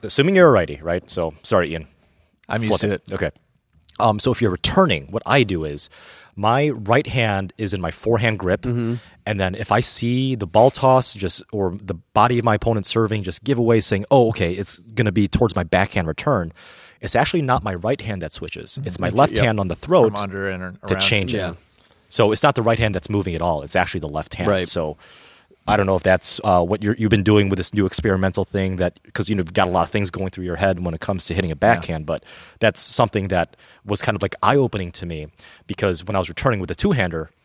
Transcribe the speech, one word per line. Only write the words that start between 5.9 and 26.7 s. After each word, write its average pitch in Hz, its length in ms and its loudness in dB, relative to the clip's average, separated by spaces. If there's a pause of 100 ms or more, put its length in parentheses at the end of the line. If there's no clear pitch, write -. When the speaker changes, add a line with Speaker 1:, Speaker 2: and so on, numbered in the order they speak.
Speaker 1:
my 123 340 0
right 117 380 0
hand 107 500 -2
is 104 160 -4
in 98 80 -4
my 82 100 -4
forehand 113 480 0
grip, 90 240 0
Speaker 3:
Mm-hmm. 120 320 -2 (300)
Speaker 1:
and 104 140 -2
then 92 160 0
if - 160 -2
I 110 100 6
see 127 540 0
the 101 120 -6
ball 113 240 6
toss 131 420 4
just 98 380 -4
or 98 300 -2
the 95 120 -10 (200)
body 120 260 4
of 113 60 -2
my 110 100 4
opponent 110 300 -2
serving 107 380 0
just 90 200 -8
give 135 160 0
away, 113 220 4
saying, 101 280 0
"Oh, 123 200 6
okay, 90 240 -2
it's 98 260 -2
gonna 110 320 -2
be 101 160 2
towards - 280 0
my 90 80 -2
backhand 90 440 0
return," 85 440 -2 (500)
it's - 140 -4
actually 151 280 2
not 127 200 0
my 101 120 -4
right 107 260 -4
hand 101 220 -8
that 78 80 -8
switches. - 520 -10
It's - 160 -6
my 90 100 -2
Speaker 3:
Mm-hmm. - 80 -2
Speaker 1:
left 139 180 4
Speaker 2:
Yep. 110 100 2
Speaker 1:
hand 110 140 0
on 95 80 -2
the 85 80 -4
throat 139 400 2
Speaker 2:
From 101 80 -4
under 98 260 -6
and 92 380 -10
Speaker 1:
to 95 60 0
Speaker 2:
around. 95 80 0
Speaker 1:
change 101 320 2
it. 110 40 -2
Speaker 3:
Yeah. 90 160 -6 (560)
Speaker 1:
So 107 220 4
it's 110 120 0
not 147 120 4
the 123 80 -2
right 110 160 2
hand 107 160 0
that's - 140 -6
moving 95 260 -2
at 80 60 -4
all. 82 200 0
It's 73 140 -6
actually 90 260 0
the 78 80 -8
left 76 260 -8
hand. 90 140 -2
Speaker 3:
Right. 92 180 0
Speaker 1:
So 78 300 -4 (680)
I 107 120 2
don't 101 80 2
know 95 100 2
if 90 80 -2
that's, - 400 2
uh, 90 200 4
what 98 200 -2